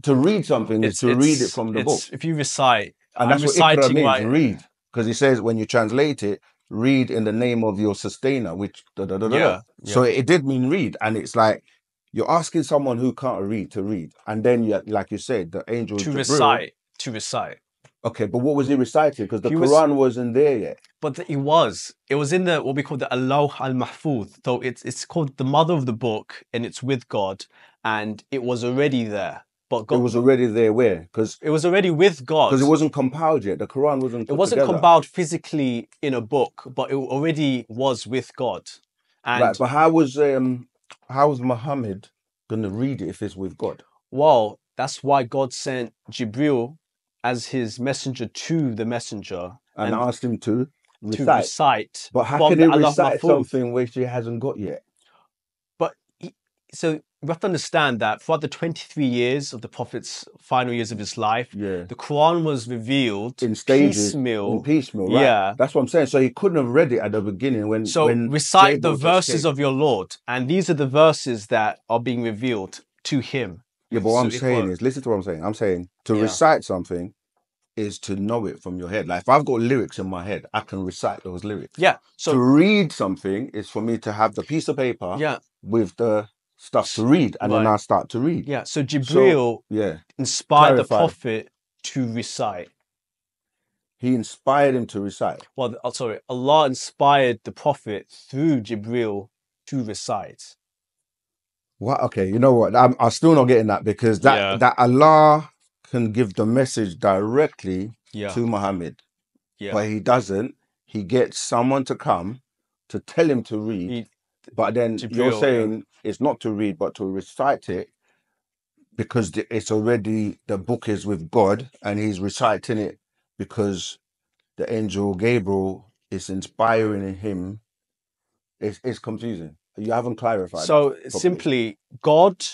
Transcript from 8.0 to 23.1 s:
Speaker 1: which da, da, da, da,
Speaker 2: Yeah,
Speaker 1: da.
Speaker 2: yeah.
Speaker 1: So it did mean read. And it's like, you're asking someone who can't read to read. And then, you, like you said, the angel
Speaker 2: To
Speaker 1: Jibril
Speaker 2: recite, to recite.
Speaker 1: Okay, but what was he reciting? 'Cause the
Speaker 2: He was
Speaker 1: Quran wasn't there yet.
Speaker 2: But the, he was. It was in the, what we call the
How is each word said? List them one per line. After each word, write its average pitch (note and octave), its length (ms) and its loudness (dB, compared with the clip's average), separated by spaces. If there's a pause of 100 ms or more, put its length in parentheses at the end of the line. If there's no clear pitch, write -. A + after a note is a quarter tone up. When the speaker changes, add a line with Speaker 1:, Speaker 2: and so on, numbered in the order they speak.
Speaker 1:
which G2 280 -10 (120)
da, G2 100 -6
da, F#2 120 -4
da, G#2+ 120 -2
da, C3+ 100 2
Speaker 2:
Yeah, - 0 -
Speaker 1:
da. G2+ 220 0 (220)
Speaker 2:
yeah. G#2 100 -8
Speaker 1:
So B2 100 6
it A#2+ 240 2
did D#3+ 180 4
mean C3 240 0
read. D#3 320 -2
And A2 160 -2
it's - 180 -8
like, A2 280 4 (500)
you're A2+ 180 0
asking E3 320 0
someone C#3 360 0
who B2+ 140 0
can't A2 300 -6
read G2+ 280 -6
to G2 120 -6
read. F#2+ 300 -6 (140)
And G#2+ 160 -4
then, A#2+ 200 4
you, G#2 240 0
like G#2 240 -4
you G#2 80 -6
said, F#2 320 -6
the F#2+ 180 -8
angel G#2+ 300 -6
Speaker 2:
To D3 140 -4
Speaker 1:
Jibril C#3 40 -4
Speaker 2:
recite, C3+ 560 0 (260)
to C3 120 -8
recite. G#2+ 480 -8 (460)
Speaker 1:
Okay, A2+ 220 -2
but A2+ 120 -2
what C#3+ 160 2
was C#3 140 2
he C#3+ 60 4
reciting? B2+ 520 2
'Cause G#2+ 140 -4
the - 80 0
Speaker 2:
He D#3 60 -2
was D3+ 280 6
Speaker 1:
Quran D3 120 4
wasn't B2 400 0
there C#3 220 4
yet. E2+ 220 -8 (220)
Speaker 2:
But D3 140 -6
the, F3 100 -12
he D#3 100 -6
was. C#3 580 0 (160)
It C3+ 60 0
was C#3+ 180 -2
in F#3 120 2
the, D#3+ 180 2
what C3+ 120 -4
we C#3+ 80 -2
call D3 140 -6
the B2+ 160 -6